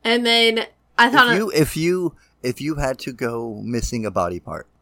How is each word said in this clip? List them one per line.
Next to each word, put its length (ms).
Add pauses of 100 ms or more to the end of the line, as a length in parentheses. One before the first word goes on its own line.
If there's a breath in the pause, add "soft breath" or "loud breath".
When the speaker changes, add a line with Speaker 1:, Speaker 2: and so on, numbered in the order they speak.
Speaker 1:
And 200
then 420 (300)
I 120
thought 180
Speaker 2:
If 60
Speaker 1:
of 40
Speaker 2:
you, 140
if 240
you, 400 (260)
if 200
you 140
had 240
to 120
go 500
missing 440
a 60
body 280
part, 280 (140)